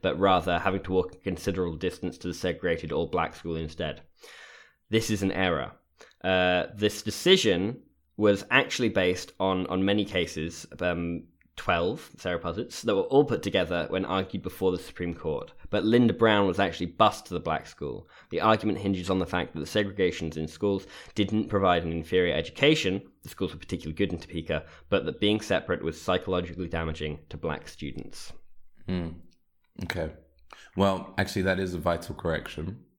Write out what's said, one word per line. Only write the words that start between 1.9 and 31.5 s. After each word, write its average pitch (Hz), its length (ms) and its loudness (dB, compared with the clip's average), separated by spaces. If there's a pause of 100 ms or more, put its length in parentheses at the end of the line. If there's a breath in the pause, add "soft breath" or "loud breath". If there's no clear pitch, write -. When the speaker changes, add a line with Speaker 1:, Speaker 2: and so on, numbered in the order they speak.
Speaker 1:
to - 100 -8
the 85 40 -4
segregated 82 600 -2
all-black 80 420 -2
school 82 220 -6
instead. 78 440 -6 (880 loud breath)
This 110 220 2
is 101 100 0
an 98 120 2
error. 85 400 0 (500 loud breath)
Uh, 90 520 4
this 104 280 0
decision 110 800 2 (360)
was 101 320 4
actually 127 400 2
based 92 500 0
on, 95 280 2
on 95 180 0
many 101 200 2
cases, 82 600 -4 (140)
um, 87 440 -2 (340)
twelve 98 600 0
Sarah 87 220 -2
Posits, - 420 -6
that 110 140 0
were 98 80 2
all 139 220 4
put 117 180 -2
together 90 460 0
when 95 160 -2
argued 95 360 -2
before 92 300 -2
the 87 80 -2
Supreme 87 340 -8
Court. - 380 -6 (180 loud breath)
But 101 160 0
Linda 117 280 6
Brown 104 340 6
was 92 120 0
actually 90 280 0
bused - 400 2
to 92 60 -8
the 85 60 -4
black 80 280 -4
school. - 400 -10 (240 loud breath)
The 85 100 0
argument 107 380 4
hinges 95 300 0
on 92 100 4
the 90 60 2
fact - 280 -2
that 82 60 -8
the 71 60 -4
segregations 92 720 0
in 78 100 -4
schools 98 400 -2 (260 loud breath)
didn't 107 360 0
provide 90 340 4
an 82 80 -4
inferior 82 420 0
education, 98 680 2 (220)
the - 60 -16
schools - 240 -6
were 80 60 -14
particularly 78 360 -8
good 95 160 0
in 85 80 -6
Topeka, 82 440 -6 (260 loud breath)
but - 160 2
that 78 140 -6
being 104 200 2
separate 90 440 -2
was 80 180 -4
psychologically 90 680 -2
damaging 78 520 -4 (100)
to 76 80 -12
black 76 300 -6
students. - 680 -12 (540)
Speaker 2:
Hmm. 87 220 -4 (720)
Okay. 80 280 -4 (640 loud breath)
Well, 95 420 2
actually, 98 260 0
that 92 160 4